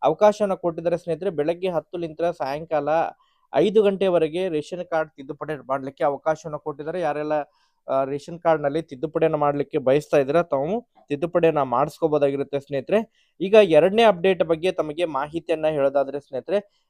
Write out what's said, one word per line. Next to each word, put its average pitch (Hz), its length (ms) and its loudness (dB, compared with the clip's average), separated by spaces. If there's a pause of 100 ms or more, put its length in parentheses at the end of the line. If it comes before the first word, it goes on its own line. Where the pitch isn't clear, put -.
ಅವಕಾಶವನ್ನ 208 520 2
ಕೊಟ್ಟಿದ್ದಾರೆ 170 440 -4
ಸ್ನೇಹಿತರೆ. 165 320 -6
ಬೆಳಗ್ಗೆ 170 380 -2
ಹತ್ತುಲಿಂತ್ರ 165 640 -4
ಸಾಯಂಕಾಲ 151 580 -4 (640)
ಐದು 180 280 4
ಗಂಟೆವರೆಗೆ 185 640 0
ರೇಷನ್ 170 360 -6
ಕಾರ್ಡ್ 160 280 -4
ತಿದ್ದುಪಡಿ 143 540 -12
ಮಾಡ್ಲಿಕ್ಕೆ 135 380 -6
ಅವಕಾಶವನ್ನ 151 520 -2
ಕೊಟ್ಟಿದ್ದಾರೆ. 151 440 -8
ಯಾರೆಲ್ಲ, 151 320 -4 (560)
ಆ, 135 160 0
ರೇಷನ್ 143 360 -10
ಕಾರ್ಡ್ 160 220 2
ನಲ್ಲಿ 147 200 -2
ತಿದ್ದುಪಡಿಯನ್ನ 156 520 -2
ಮಾಡ್ಲಿಕ್ಕೆ 147 440 0
ಬಯಸ್ತಾ 139 400 2
ಇದ್ರೆ, 147 300 2
ತಾವು 156 400 -2 (200)
ತಿದ್ದುಪಡಿಯನ್ನ 165 540 2
ಮಾಡಿಸ್ಕೋಬೋದಾಗಿರುತ್ತೆ 139 1000 0
ಸ್ನೇಹಿತರೆ. 143 680 -4 (120)
ಈಗ 190 140 -2
ಎರಡನೇ 190 480 6
ಅಪ್ಡೇಟ್ 190 400 4
ಬಗ್ಗೆ 165 300 0
ತಮಗೆ 156 320 -4
ಮಾಹಿತಿಯನ್ನ 156 640 -4
ಹೇಳೋದಾದ್ರೆ 139 540 0
ಸ್ನೇಹಿತರೆ, - 680 -6